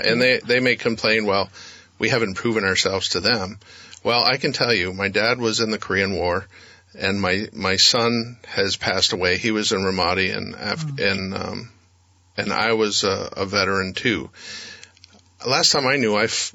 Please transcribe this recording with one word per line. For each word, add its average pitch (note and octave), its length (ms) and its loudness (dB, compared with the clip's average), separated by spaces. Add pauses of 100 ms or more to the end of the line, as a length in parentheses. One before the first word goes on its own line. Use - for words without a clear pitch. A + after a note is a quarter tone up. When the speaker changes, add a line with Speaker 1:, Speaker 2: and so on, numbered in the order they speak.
Speaker 1:
and A2+ 180 2
they, B2+ 180 4
they A#2 200 2
may B2 160 2
complain, A2 500 2
"Well, G2 240 2 (500)
we A2 100 2
haven't A2+ 240 2
proven A2 300 0
ourselves F#2+ 460 2
to F#2 100 -2
them." G#2 400 -2 (440)
Well, A#2 200 2
I C3 140 2
can C#3 160 -2
tell A#2+ 200 2
you, F#2 200 0
my G2 160 0
dad A2 300 2
was A2 200 0
in G#2+ 120 0
the G#2+ 60 -2
Korean F#2+ 380 0
War, F2 320 0 (500)
and G2 240 0
my, F#2+ 320 0
my F#2+ 240 0
son A#2 600 2 (100)
has G2 300 -2
passed F#2+ 360 0
away. F#2 240 2
He A2 140 0
was G#2+ 200 0
in G2 120 0
Ramadi, F#2+ 520 0
and F#2+ 200 -8
Af-, G2+ 320 -6
Speaker 2:
Oh. C#3 160 -4
Speaker 1:
and, G2 320 -2
um, G2 340 -8 (680)
and G#2 160 -2
I A2+ 200 2
was G#2+ 300 0
a, G2 340 -2
a G2 80 -2
veteran F#2+ 480 0
too. F#2+ 360 -2 (1160)
Last C#3+ 260 2
time C#3+ 160 2
I C#3 100 4
knew, A2 180 2
I G#2 100 4
f-, - 300 -4